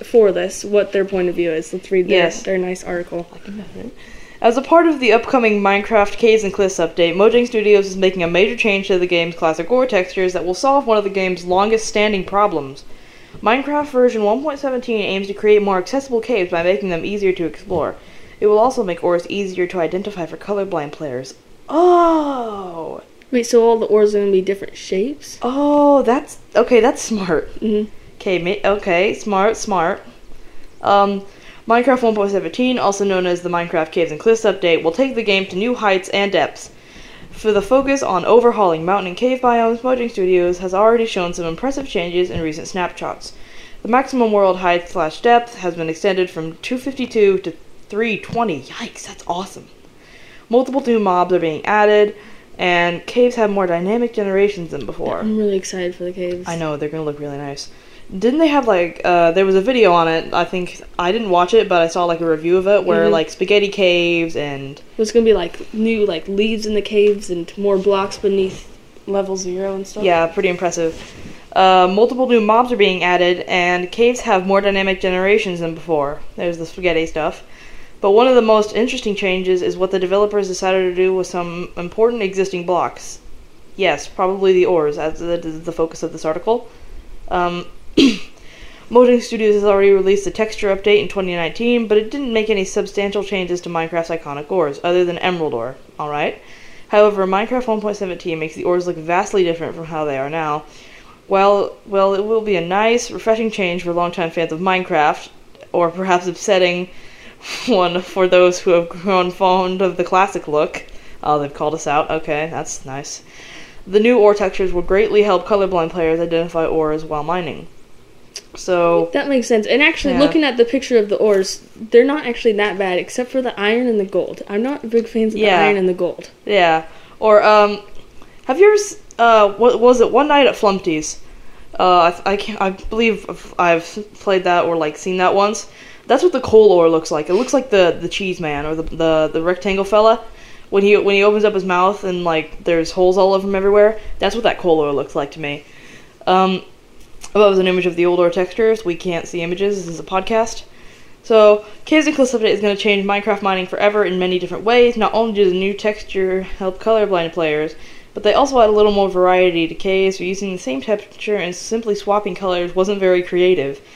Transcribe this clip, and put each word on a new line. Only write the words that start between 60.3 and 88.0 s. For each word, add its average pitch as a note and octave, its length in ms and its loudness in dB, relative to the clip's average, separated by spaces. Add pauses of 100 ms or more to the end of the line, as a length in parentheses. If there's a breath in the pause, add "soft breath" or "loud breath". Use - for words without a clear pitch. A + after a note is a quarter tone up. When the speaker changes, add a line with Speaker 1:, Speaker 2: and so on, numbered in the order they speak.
Speaker 2:
I F3 100 2
think, F3+ 380 -6 (180)
I F3 140 0
didn't A3 160 -2
watch F3+ 240 2
it, G3+ 160 4
but F3 120 4
I E3 60 2
saw, F3 160 -2
like, E3+ 160 0
a E3+ 100 -2
review D#3+ 280 0
of F#3+ 100 0
it, G3+ 160 4
where, E3+ 200 2
Speaker 1:
Mm-hmm. G#3 100 4
Speaker 2:
like, D#3+ 160 0
spaghetti G3+ 400 2
caves E3+ 640 0
and C#3 460 -8 (160)
Speaker 1:
It's A3 160 -2
gonna A#3 100 4
be, A3 100 4
like, F3 400 -4
new, A3 320 0
like, E3+ 220 -4
leaves G#3+ 380 -2
in G#3+ 80 -4
the G3+ 80 0
caves G#3 480 0
and F3 280 -8
more G3+ 200 0
blocks G3 400 0
beneath G3 500 -2 (400)
level G3 300 -4
zero F#3+ 380 -6
and F#3+ 120 -10
stuff. G#3+ 160 -10
Speaker 2:
Yeah, E3 240 2
pretty F#3+ 220 -2
impressive. E3+ 520 -4 (540 loud breath)
Uh, F#3 340 6
multiple A#3+ 380 2
new A#3 140 4
mobs A#3 320 2
are A3 40 -2
being F#3 240 2
added, F3 460 0
and F3+ 440 -2
caves A#3+ 300 0
have F#3+ 240 0
more G3 140 2
dynamic F#3+ 400 0
generations F#3+ 600 0
than E3 120 -4
before. D#3 460 -2 (160)
There's F3 220 -4
the E3 80 -8
spaghetti E3 400 -2
stuff. D#3+ 380 -6 (580 loud breath)
But G3+ 100 4
one A#3 160 8
of B3+ 80 6
the A#3+ 60 8
most G#3+ 340 2
interesting A#3 400 -2
changes F#3 460 0
is F3+ 160 -4
what F#3 140 0
the F#3+ 80 0
developers G3+ 500 0
decided F#3 400 0
to F3+ 60 -4
do F#3 200 2
with F3+ 120 -2
some F3 500 -8
important A3 460 0
existing F#3 420 -4
blocks. - 540 -4 (580)
Yes, F3 320 0
probably F#3+ 420 0
the F3+ 140 4
ores, D#3 320 0
as D#3 220 -6
the, E3+ 180 -4
the D#3+ 340 -10
focus E3 320 -4
of D#3+ 80 -6
this D#3+ 140 -12
article. F3 420 -2 (640 soft breath)
Um, F3 380 -4 (300)
<clears throat> - 0 - (920 loud breath)